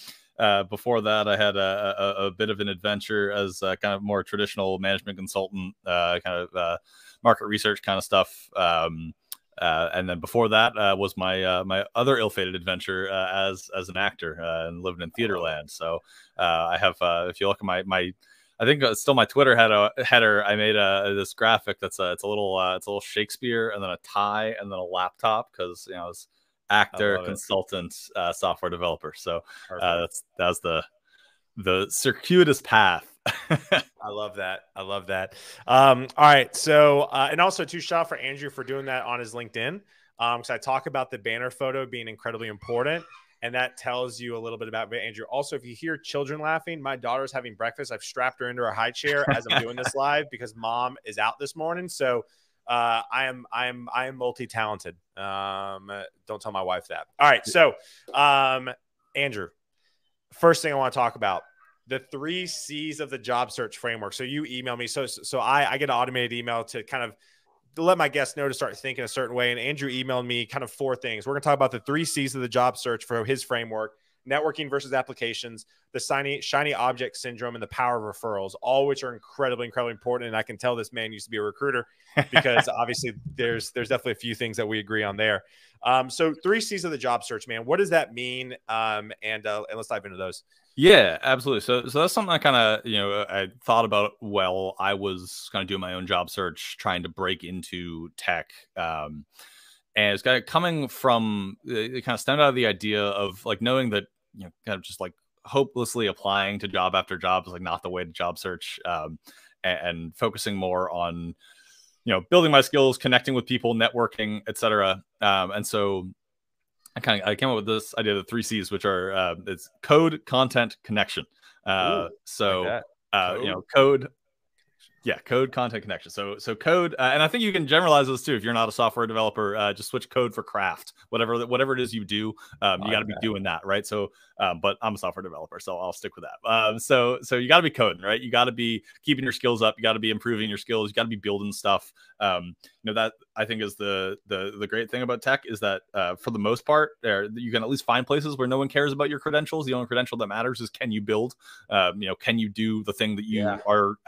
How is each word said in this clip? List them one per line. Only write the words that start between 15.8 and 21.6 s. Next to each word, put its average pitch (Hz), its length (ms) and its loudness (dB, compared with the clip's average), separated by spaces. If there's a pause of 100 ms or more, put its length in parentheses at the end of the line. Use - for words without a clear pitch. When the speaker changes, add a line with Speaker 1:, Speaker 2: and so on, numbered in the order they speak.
Speaker 1:
uh, 82 320 2
I 87 80 0
have, 92 240 2
uh, 87 280 0
if - 120 -8
you 98 60 2
look 98 140 0
at 101 40 -10
my, 92 180 0
my, 92 280 -2 (480)
I 113 60 0
think 139 180 4
it's 113 180 0
still 139 140 4
my 113 100 8
Twitter 135 300 6
header, 107 420 6
header, 113 460 6
I 104 120 2
made 107 200 2
a, 101 400 2
this 98 180 -2
graphic 110 460 2